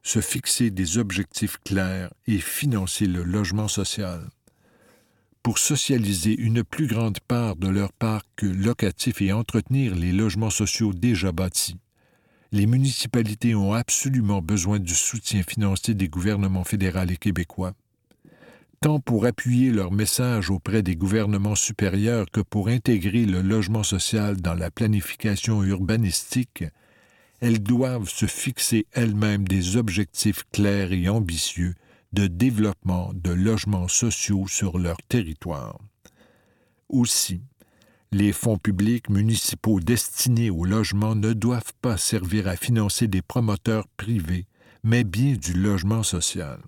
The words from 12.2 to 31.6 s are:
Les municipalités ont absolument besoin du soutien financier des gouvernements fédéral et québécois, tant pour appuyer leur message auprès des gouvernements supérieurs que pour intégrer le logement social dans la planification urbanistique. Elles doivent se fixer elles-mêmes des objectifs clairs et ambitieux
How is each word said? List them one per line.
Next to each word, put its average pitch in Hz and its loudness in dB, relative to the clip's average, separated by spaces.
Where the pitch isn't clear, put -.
Les 104 4
municipalités 120 0
ont 101 2
absolument 113 0
besoin 101 0
du 87 -4
soutien - -2
financier 101 0
des 95 0
gouvernements 95 0
fédéral 92 0
et 90 -2
québécois, 92 -4
tant 151 2
pour 117 2
appuyer 123 2
leur 95 0
message 107 0
auprès 98 0
des 90 0
gouvernements 104 0
supérieurs 104 0
que 110 0
pour 101 -2
intégrer 113 2
le 92 2
logement 104 0
social 101 0
dans 85 -2
la 87 -4
planification 107 0
urbanistique. 98 0
Elles 113 2
doivent 120 0
se - -2
fixer - -2
elles-mêmes 104 2
des 92 2
objectifs 104 0
clairs 101 2
et 90 2
ambitieux 87 -2